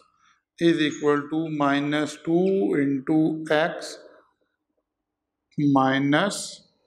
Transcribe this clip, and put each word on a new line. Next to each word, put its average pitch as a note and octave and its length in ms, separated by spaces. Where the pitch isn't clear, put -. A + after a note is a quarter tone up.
is E3 220
equal D3 420
to D#3+ 80
minus C#3+ 640
two E3+ 220
into C#3 380
X - 340
minus C#3+ 640